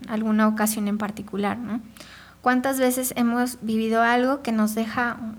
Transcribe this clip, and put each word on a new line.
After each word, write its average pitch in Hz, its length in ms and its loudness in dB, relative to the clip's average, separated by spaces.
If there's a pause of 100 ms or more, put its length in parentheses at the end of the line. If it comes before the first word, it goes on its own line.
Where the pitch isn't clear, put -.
alguna 214 400 2
ocasión 214 400 0
en 202 100 0
particular, 202 600 -4
¿no? 226 240 -6 (600)
¿Cuántas 254 380 2
veces 254 380 2
hemos 240 440 0
vivido 220 400 2
algo 247 400 2
que 226 120 -2
nos 214 220 2
deja 226 420 -2 (220)